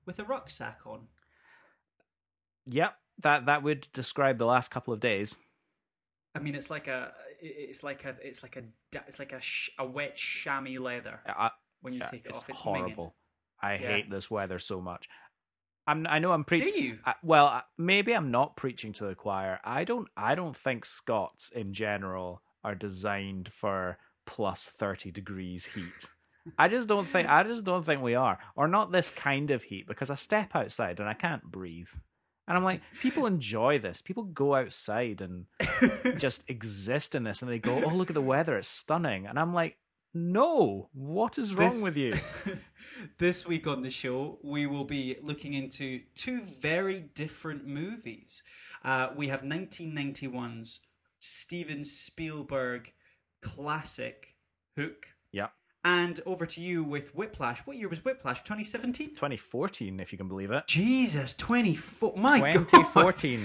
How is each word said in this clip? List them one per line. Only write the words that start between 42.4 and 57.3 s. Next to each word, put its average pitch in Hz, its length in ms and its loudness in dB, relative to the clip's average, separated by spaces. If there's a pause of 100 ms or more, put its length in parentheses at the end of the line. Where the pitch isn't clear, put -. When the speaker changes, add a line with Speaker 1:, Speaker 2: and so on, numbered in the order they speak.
Speaker 2:
you?" 196 160 -6
Speaker 1:
<laughs> - 60 -20 (520)
This 175 260 2
week 160 220 -2
on 135 140 -2
the 131 80 -6
show, 131 520 -4
we 147 240 -2
will 143 200 -2
be 131 360 -4
looking 147 320 -8
into 131 500 -6 (120)
two 254 260 -2
very 185 600 -2
different 151 640 -10
movies. 156 760 -8 (420)
Uh, 131 300 2
we 143 140 -4
have 135 160 -4
nineteen 160 500 -6
ninety-one's 123 840 -6 (400)
Steven 156 640 -6
Spielberg 135 1120 -4 (480)
classic 147 920 -6 (420)
Hook. 151 300 -6 (260)
Speaker 2:
Yeah. 101 140 -4 (360)
Speaker 1:
And 175 420 2
over 175 220 -4
to 170 140 -8
you 175 220 -2
with 143 320 -6
Whiplash. 147 500 -4